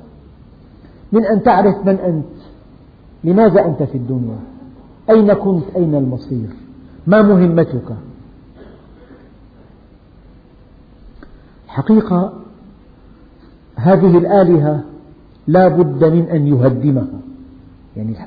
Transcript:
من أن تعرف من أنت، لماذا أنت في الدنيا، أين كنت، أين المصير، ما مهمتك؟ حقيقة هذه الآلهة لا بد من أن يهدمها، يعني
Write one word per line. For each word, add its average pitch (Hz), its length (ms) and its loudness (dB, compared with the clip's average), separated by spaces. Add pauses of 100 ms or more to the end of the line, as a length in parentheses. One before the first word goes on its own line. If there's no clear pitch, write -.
(1120)
من 220 140 2
أن 202 180 0
تعرف 202 420 2
من 190 100 2
أنت، 160 300 -6 (1000)
لماذا 180 420 2
أنت 156 180 -4
في 135 140 -6
الدنيا، 120 400 -6 (720)
أين 214 240 4
كنت، 196 300 -2 (120)
أين 165 200 -2
المصير، 127 540 -6 (580)
ما 208 140 4
مهمتك؟ 170 720 0 (3750)
حقيقة 190 680 -2 (1400)
هذه 175 420 2
الآلهة 170 640 2 (680)
لا 185 200 4
بد 151 380 2
من 165 260 2
أن 147 160 0
يهدمها، 131 600 0 (920)
يعني 110 180 -8 (120)